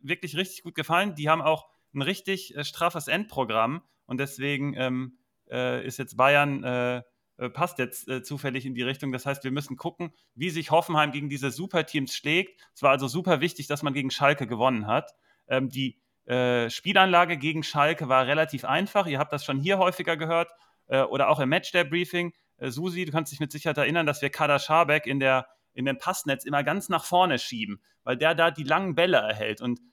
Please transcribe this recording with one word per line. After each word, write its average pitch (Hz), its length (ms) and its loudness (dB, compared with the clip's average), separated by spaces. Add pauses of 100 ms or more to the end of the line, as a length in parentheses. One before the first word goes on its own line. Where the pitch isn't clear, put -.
wirklich 147 360 -6
richtig 185 280 -6
gut 165 100 -14
gefallen. 175 400 0
Die 147 140 -2
haben 160 140 4
auch 156 260 2 (260)
ein 139 80 -2
richtig, 190 540 -4
äh, 147 80 -6
straffes 170 440 -2
Endprogramm 131 760 0 (240)
und 123 120 -6
deswegen, 139 560 -4
ähm, 127 440 -4 (320)
äh, 123 360 -4
ist 127 120 -8
jetzt 123 180 -10
Bayern, 139 480 4
äh, 123 380 -2 (340)
äh, 123 140 -6
passt 175 280 -4
jetzt, - 300 -6
äh, 127 140 -6
zufällig 139 440 -8
in 131 80 -8
die 123 80 -4
Richtung. 131 300 -4
Das 123 140 -8
heißt, 139 180 -4
wir 131 80 -4
müssen 143 240 -6
gucken, 170 360 -10 (220)
wie 170 160 -4
sich 156 220 -6
Hoffenheim 156 400 4
gegen 143 160 -6
diese 135 240 -4
Superteams 151 640 -2
schlägt. 170 440 -2 (140)
Es - 80 -10
war 139 80 8
also 135 160 2
super 160 340 0
wichtig, 156 280 -4
dass 143 140 -4
man 143 100 -2
gegen 135 180 -4
Schalke 143 360 2
gewonnen 113 420 0
hat. 127 240 0 (340)
Ähm, 131 220 0
die, 127 320 -4 (240)
äh, 123 440 2
Spielanlage 175 680 4
gegen 151 260 -2
Schalke 147 460 0
war 131 180 4
relativ 151 380 0
einfach. 185 420 0
Ihr 139 140 -2
habt 151 120 -4
das 143 120 -4
schon 135 160 -2
hier 190 180 2
häufiger 180 380 0
gehört, 165 340 0 (380)
äh, 135 140 4
oder 135 260 2
auch 143 100 4
im 135 120 0
Matchday-Briefing. 175 840 0 (240)
Äh, 131 140 -6
Susi, 175 340 -4
du 151 80 -6
kannst 156 180 -2
dich 143 80 -10
mit 151 140 -4
Sicherheit 147 260 -4
erinnern, 156 280 2
dass 143 160 -2
wir 139 80 0
Kader 143 280 2
Schabek 156 480 2
in 135 140 -2
der, 131 260 2 (280)
in 127 100 -6
dem 135 140 -2
Passnetz 151 460 -4
immer 143 200 0
ganz 170 240 -2
nach 170 160 -2
vorne 180 340 4
schieben, 110 420 -8 (220)
weil 127 140 -2
der 156 180 2
da 165 160 4
die 151 140 -6
langen 160 320 0
Bälle 170 220 4
erhält. 107 420 -2
Und, 120 180 -2 (140)